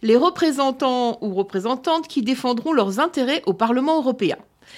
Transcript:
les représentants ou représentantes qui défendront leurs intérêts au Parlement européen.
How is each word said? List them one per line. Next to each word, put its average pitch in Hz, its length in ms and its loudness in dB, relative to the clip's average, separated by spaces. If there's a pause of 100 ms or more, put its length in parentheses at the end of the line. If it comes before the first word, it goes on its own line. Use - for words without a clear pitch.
les 220 160 4
représentants 262 1040 0
ou 202 120 -4
représentantes 240 760 -2
qui 269 140 -2
défendront 254 500 -2
leurs 196 260 0
intérêts 294 460 0
au 196 80 0
Parlement 262 460 2
européen. 233 380 0 (400)